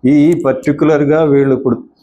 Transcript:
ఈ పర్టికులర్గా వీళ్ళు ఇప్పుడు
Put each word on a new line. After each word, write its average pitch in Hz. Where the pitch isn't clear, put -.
ఈ 147
పర్టికులర్గా 147
వీళ్ళు 139
ఇప్పుడు 123